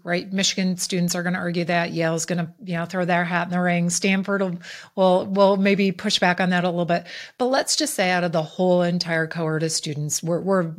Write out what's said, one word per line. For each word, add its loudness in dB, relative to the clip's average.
right? -4
Michigan 0
students -2
are -2
gonna -2
argue -2
that. 0
Yale's 0
gonna, -4
you -6
know, -4
throw -2
their 2
hat -2
in -8
the 0
ring. 2
Stanford 0
will, -4
will, 4
will 4
maybe 4
push -2
back 2
on 2
that 2
a 2
little 0
bit. 0
But 0
let's 0
just -2
say 2
out 2
of 0
the 0
whole 2
entire 0
cohort -2
of 0
students, -4
we're, 0
we're, 0